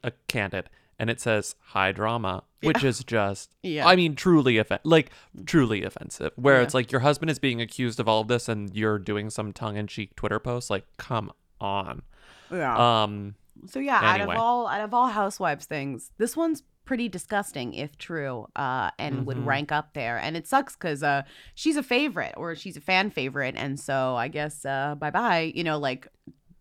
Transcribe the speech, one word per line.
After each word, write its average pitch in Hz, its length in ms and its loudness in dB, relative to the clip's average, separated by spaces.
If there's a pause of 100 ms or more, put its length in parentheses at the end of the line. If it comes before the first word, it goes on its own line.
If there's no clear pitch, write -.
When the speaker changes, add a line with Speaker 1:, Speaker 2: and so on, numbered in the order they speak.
Speaker 1:
a 123 100 -4 (160)
candid. 98 400 -4 (300)
And 113 120 0
it 117 100 -4
says, 107 400 0
"High 95 320 0
drama," 104 500 -2 (180)
Speaker 2:
Yeah. 147 80 0
Speaker 1:
which 160 140 2
is 131 220 0
just, 101 460 -2 (120)
Speaker 2:
Yeah. 151 240 0
Speaker 1:
I 180 80 8
mean, 170 220 4
truly 135 420 6
offen-, 107 240 0
like, 160 280 6 (360)
truly 113 380 4
offensive, - 500 -8
where 135 220 6
Speaker 2:
Yeah. 123 60 6
Speaker 1:
it's 120 120 0
like, 127 160 0
your 131 120 2
husband 147 280 2
is 139 80 -2
being 120 220 0
accused 117 400 -4
of 110 80 2
all 110 140 6
of 107 60 -4
this 120 200 0
and 104 260 -4
you're 107 240 2
doing 104 320 -4
some 107 220 -6
tongue-in-cheek 104 640 -8
Twitter 107 240 -2
post. 123 300 -6
Like, 98 160 0 (100)
come - 340 -4 (300)
on. 98 420 -4 (480)
Speaker 2:
Yeah. 120 520 4
Speaker 1:
Um, 104 340 -4 (300)
Speaker 2:
So, 190 120 -10
yeah, 277 220 0
out - 160 4
of 196 60 0
Speaker 1:
anyway. - 140 -2
Speaker 2:
all, 233 300 2
out 190 140 -2
of 214 120 -6
all 247 160 4
Housewives 196 580 -2
things, 139 520 -6
this 233 180 -2
one's 320 280 0 (200)
pretty 240 240 -2
disgusting 180 680 -6
if 147 240 -8
true, 131 580 -6
uh, 127 420 -2
and 135 280 -4
would 139 100 -4
Speaker 1:
Mm-hmm. 123 120 -4
Speaker 2:
rank 147 240 0
up 151 220 -4
there. 117 240 -4
And 156 180 -4
it 165 120 -8
sucks 277 260 0
'cause, 151 300 -4
uh, 139 180 2 (320)
she's 311 220 0
a 294 80 0
favorite, 247 520 0
or 165 200 -8
she's 170 200 -14
a 151 40 -14
fan 190 300 2
favorite, 135 460 -2
and 139 220 -4
so 131 380 0
I 117 120 0
guess, 151 360 -8
uh, 139 320 -2
bye-bye, 165 580 0
you 170 80 -2
know, 156 160 0
like, 131 300 -4 (520)